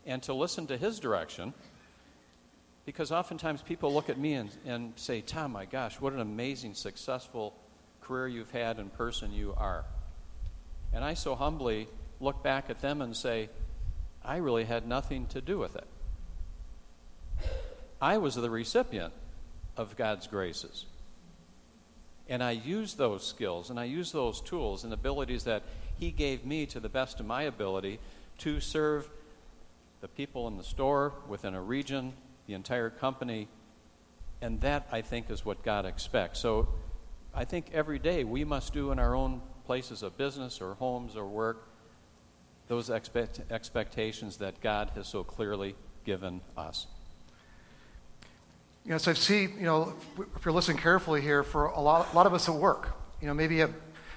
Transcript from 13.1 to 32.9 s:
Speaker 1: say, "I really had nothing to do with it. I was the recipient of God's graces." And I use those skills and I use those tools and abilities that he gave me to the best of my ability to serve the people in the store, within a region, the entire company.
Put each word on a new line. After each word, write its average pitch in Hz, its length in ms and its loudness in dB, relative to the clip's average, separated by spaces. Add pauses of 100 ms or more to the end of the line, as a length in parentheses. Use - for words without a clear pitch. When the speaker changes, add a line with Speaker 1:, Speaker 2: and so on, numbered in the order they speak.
Speaker 1:
say, 113 340 0 (760)
"I 139 120 -2
really 123 260 4
had 113 240 0
nothing 127 400 0
to 135 140 -4
do 185 180 -2
with 98 160 -2
it. - 100 -10 (2250)
I 175 200 6
was 139 160 2
the 120 140 2
recipient 113 640 2 (640)
of 104 220 -6
God's 107 300 0
graces." - 580 -4 (1400)
And 123 140 2
I 120 80 4
use 160 440 -2
those 120 300 2
skills 90 440 -2
and 120 100 -4
I 120 60 -2
use 165 260 -2
those 123 300 0
tools 120 420 -2
and 113 80 -6
abilities 127 540 0
that 110 180 0 (340)
he 170 140 -2
gave 135 340 0
me 147 220 -2
to 127 120 -8
the 110 100 -4
best 131 300 0
of 117 60 -6
my 123 180 -2
ability 101 560 -2 (400)
to 147 200 -2
serve 151 500 2 (920)
the - 60 -10
people 131 400 -6
in 110 100 -6
the 95 60 -8
store, 139 500 2 (140)
within 98 280 -4
a 92 60 -4
region, 131 520 -2 (320)
the 104 80 -6
entire 113 360 0
company. 120 580 -2 (920)